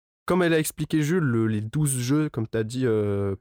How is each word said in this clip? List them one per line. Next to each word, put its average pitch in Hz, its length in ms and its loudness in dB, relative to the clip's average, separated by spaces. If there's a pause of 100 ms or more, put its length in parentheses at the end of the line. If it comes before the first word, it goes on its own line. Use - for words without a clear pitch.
(260)
comme 180 180 2
elle 165 100 2
a 160 60 4
expliqué, 156 420 -2
Jules, 165 220 0
le, 113 240 2
les 107 140 0
douze 135 360 -2
jeux, 143 320 0
comme 113 180 -4
t'as 113 160 -2
dit, 127 220 -4
euh, 101 560 0